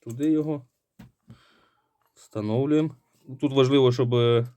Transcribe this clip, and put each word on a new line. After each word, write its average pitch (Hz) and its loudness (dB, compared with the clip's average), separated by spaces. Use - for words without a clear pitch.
Туди 131 -4
його 151 -2
встановлюємо. 139 -2
Тут 143 -2
важливо, 135 4
щоб, 123 -2
е, 120 2